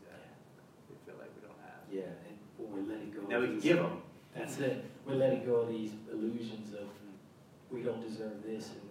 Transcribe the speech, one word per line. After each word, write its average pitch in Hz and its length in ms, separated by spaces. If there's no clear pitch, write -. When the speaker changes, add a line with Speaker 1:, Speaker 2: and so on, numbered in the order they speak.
Speaker 1:
that - 80
Speaker 2:
Yeah. - 720
Speaker 1:
we - 60
feel - 140
like - 160
we - 100
don't - 160
have. - 300
Speaker 2:
Yeah, 95 180
and 85 100
when 110 160
we're 98 180
letting 104 200
go 104 160
Speaker 1:
Then - 20
we 120 60
Speaker 2:
of 120 80
Speaker 1:
can 123 120
Speaker 2:
these - 80
Speaker 1:
give 170 140
'em. - 240
Speaker 2:
That's - 260
it. 127 240
We're 139 100
letting 127 300
go 120 120
of 117 120
these 110 240
illusions 110 600
of 101 160
Speaker 1:
Mm. 101 240
Speaker 2:
we 120 140
don't 113 180
deserve 107 400
this 110 300
and - 200